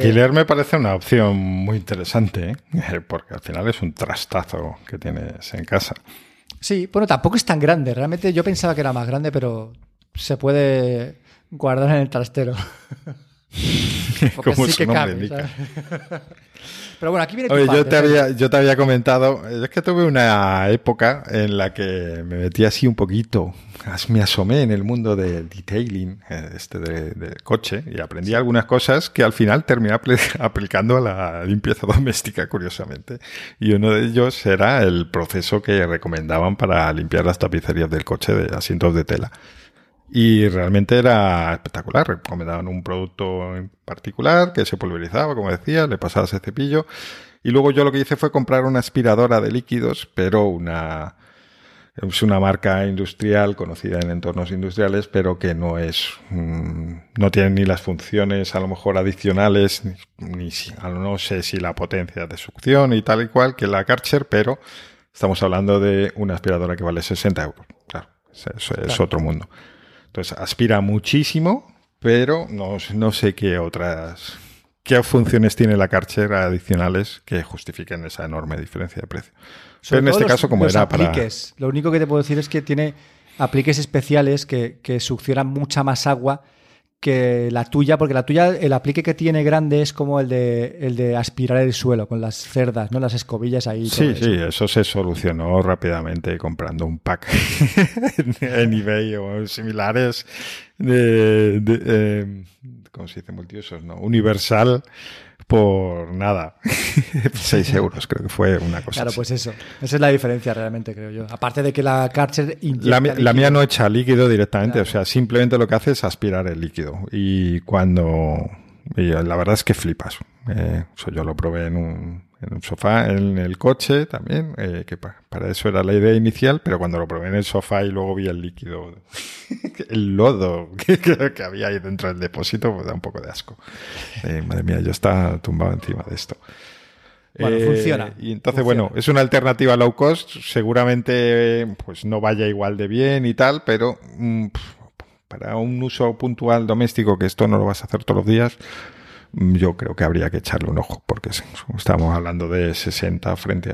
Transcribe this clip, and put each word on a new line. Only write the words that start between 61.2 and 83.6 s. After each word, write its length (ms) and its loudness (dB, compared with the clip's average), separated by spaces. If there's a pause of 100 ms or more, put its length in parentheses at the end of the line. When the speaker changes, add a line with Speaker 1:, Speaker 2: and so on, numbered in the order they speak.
Speaker 1:
si 140 -6
la 180 -4
potencia 500 -6
de 120 -14
succión 560 2
y 100 4
tal 180 2
y 60 -4
cual 280 2
que 120 -2
la 180 0
Karcher, 420 0
pero 300 2 (560)
estamos 300 0
hablando 360 4
de 360 2
una 180 -4
aspiradora 420 -2
que 80 -8
vale 200 -2
sesenta 400 -2
euros. 240 -12 (200)
Claro, 200 -14 (260)
es, 140 -16
es, 240 -8
es 140 -6
Speaker 2:
Claro. 180 -2
Speaker 1:
otro 160 -2
mundo. 280 -4 (600)
Entonces, 320 -10
aspira 420 2
muchísimo, 920 0 (280)
pero 500 2
no, 280 -6 (180)
no 160 2
sé 240 0
qué 240 0
otras, 800 -6 (420)
qué 220 4
funciones 520 4
tiene 220 4
la 100 2
Karcher 460 0
adicionales 920 0
que 180 -4
justifiquen 600 -14
esa 200 -12
enorme 320 -8
diferencia 460 -10
de 40 -14
precio. 240 -14 (500)
Speaker 2:
Sobre 200 2
Speaker 1:
Pero 60 4
en 40 6
Speaker 2:
todo 60 6
Speaker 1:
este 60 4
Speaker 2:
los, 80 4
Speaker 1:
caso, 180 2
como 140 4
Speaker 2:
los 100 4
Speaker 1:
era 160 4
para 200 4
Speaker 2:
apliques. 480 -4
Lo 100 -4
único 240 0
que 80 2
te 80 0
puedo 160 2
decir 160 -2
es 100 -4
que 140 -2
tiene 320 -2 (420)
apliques 400 2